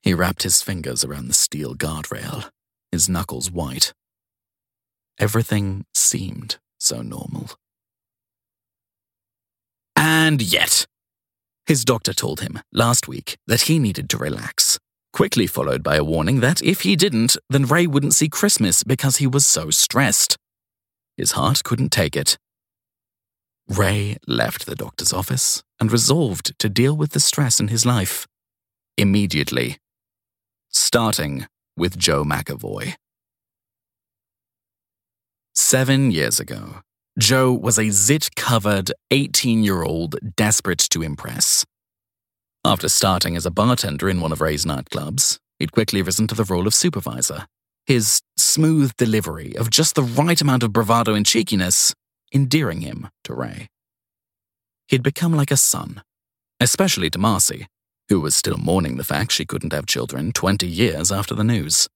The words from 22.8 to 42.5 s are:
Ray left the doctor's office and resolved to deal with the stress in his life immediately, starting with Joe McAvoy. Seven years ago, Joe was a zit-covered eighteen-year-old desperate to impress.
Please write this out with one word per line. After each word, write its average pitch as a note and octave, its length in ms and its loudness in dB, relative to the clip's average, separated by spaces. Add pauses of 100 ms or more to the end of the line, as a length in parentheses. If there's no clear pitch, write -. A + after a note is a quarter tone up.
Ray G2+ 480 0 (100)
left A#1 400 -2
the - 100 -10
doctor's - 360 -6
office - 500 -2 (160)
and A2+ 140 2
resolved A#2+ 680 0
to A2 120 -2
deal B2 260 2
with D3+ 160 -2
the - 80 -2
stress - 400 0
in G#2 80 0
his A2 180 0
life A#2 400 -2 (720)
immediately, D#2 800 0 (920)
starting F2 760 0 (280)
with F#2 220 -2
Joe D2+ 260 2
McAvoy. C#2+ 680 -6 (2500)
Seven C3 560 2
years D2 280 0
ago, G#1 420 -12 (360)
Joe B2+ 340 4
was A#2 280 0
a G#2+ 100 2
zit-covered G#2 1040 2 (180)
eighteen-year-old G2 1300 0
desperate G#2 440 0 (120)
to E2 100 -2
impress. - 640 -2 (960)